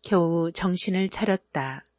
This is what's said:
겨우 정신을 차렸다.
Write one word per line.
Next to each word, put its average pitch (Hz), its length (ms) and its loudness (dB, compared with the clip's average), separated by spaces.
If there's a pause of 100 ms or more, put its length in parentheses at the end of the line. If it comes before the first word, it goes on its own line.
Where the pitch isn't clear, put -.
겨우 170 480 2
정신을 185 600 -2
차렸다. 143 760 -4 (120)